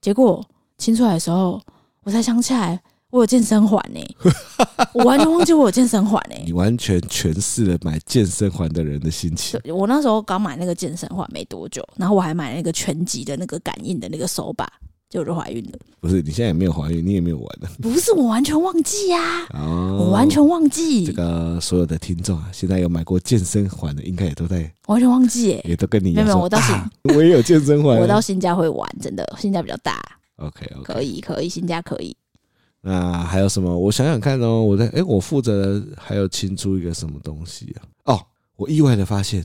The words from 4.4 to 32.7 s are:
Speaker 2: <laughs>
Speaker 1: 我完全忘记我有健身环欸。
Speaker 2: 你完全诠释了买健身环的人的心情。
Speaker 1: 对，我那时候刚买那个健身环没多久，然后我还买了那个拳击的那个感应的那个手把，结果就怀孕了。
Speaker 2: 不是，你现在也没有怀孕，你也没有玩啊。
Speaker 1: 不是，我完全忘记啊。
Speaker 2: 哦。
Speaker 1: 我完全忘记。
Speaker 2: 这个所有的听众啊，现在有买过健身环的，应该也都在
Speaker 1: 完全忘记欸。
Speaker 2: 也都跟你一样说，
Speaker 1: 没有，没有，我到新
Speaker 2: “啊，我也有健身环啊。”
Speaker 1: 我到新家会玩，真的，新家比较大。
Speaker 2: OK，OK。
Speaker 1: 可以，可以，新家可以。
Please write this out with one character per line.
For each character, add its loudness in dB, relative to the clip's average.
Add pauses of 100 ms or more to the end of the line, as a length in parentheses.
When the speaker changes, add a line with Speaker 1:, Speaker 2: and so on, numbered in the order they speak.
Speaker 2:
<laughs> 0
Speaker 1:
我 4
完 6
全 6
忘 4
记 4
我 8
有 4
健 4
身 2
环 2 (120)
欸。 -12
Speaker 2:
你 -4
完 2
全 2
诠 -2
释 0
了 2
买 -4
健 4
身 -2
环 -4
的 -2
人 -4
的 -4
心 -4
情。 -6
Speaker 1:
对， -14
我 -2
那 2
时 2
候 2
刚 -4
买 -4
那 -6
个 -2
健 -8
身 -10
环 -8
没 -12
多 -14
久， -12 (120)
然 -2
后 4
我 4
还 -2
买 -6
了 -8
那 -8
个 -4
拳 -4
击 -8
的 -8
那 -6
个 -10
感 -10
应 -6
的 -12
那 -10
个 -6
手 -6
把， -6 (440)
结 -6
果 -4
就 -4
怀 -8
孕 -8
了。 -16 (220)
Speaker 2:
不 -4
是， 2
你 -6
现 -2
在 0
也 0
没 2
有 2
怀 -4
孕， -2
你 0
也 0
没 0
有 -2
玩 -10 (160)
啊。 -10 (140)
Speaker 1:
不 -2
是， 2
我 2
完 2
全 0
忘 0
记 -2
啊。 -2
Speaker 2:
哦。 -2
Speaker 1:
我 4
完 4
全 4
忘 2
记。 0
Speaker 2:
这 -2
个 -2
所 0
有 4
的 -2
听 -4
众 -2
啊， -8
现 -6
在 0
有 0
买 -2
过 0
健 0
身 0
环 -8
的， -10
应 -6
该 -2
也 -2
都 -6
在 -4 (140)
Speaker 1:
完 2
全 4
忘 4
记 0
欸。 -4
Speaker 2:
也 0
都 0
跟 2
你 0
一 0
样 4
说， -
Speaker 1:
没 4
有， 4
没 4
有， 2
我 -2
到 2
新 2
Speaker 2:
“啊， -4 (240)
我 6
也 8
有 8
健 6
身 4
环 4
啊。” 4
Speaker 1:
我 4
到 4
新 -2
家 0
会 2
玩， -4 (120)
真 -8
的， -8
新 -2
家 -2
比 -8
较 -8
大。 -4 (360)
Speaker 2:
OK，OK。 -14
Speaker 1:
可 -6
以， -6
可 -8
以， -4
新 -6
家 -4
可 -8
以。 -12 (680)